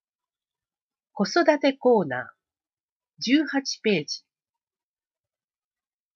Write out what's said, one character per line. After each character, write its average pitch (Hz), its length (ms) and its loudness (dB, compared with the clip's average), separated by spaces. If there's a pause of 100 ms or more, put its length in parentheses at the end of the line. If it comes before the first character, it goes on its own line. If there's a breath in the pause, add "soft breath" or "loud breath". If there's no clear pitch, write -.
(1120)
子 202 100 -2
育 302 380 2
て 277 100 2
コ 247 300 2
ー 151 80 -4
ナ 123 80 -6
ー。 - 1080 -20
十 285 220 2
八 269 360 -6
ペ 202 180 2
ー 147 60 -8
ジ。 - 200 -14 (1900)